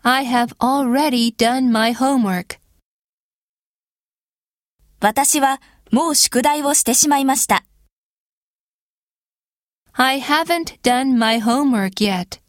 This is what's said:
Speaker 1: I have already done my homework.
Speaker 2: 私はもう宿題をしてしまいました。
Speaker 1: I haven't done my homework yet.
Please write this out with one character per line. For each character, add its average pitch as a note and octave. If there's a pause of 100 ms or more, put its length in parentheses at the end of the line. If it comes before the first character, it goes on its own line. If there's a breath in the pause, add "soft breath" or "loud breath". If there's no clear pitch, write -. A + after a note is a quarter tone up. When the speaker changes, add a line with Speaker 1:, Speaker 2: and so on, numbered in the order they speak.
Speaker 1:
I C4
have A#3+
already B3+
done B3
my A3+
homework. A#3 (2500)
Speaker 2:
私 C4+
は C4+ (300 soft breath)
も D#4
う D4
宿 -
題 D4
を C#4
し -
て A3+
し C#4+
ま C#4+
い C#4
ま C4
し -
た。 F#3+ (2250)
Speaker 1:
I C4
haven't E4
done B3
my A3+
homework A#3
yet. F#3+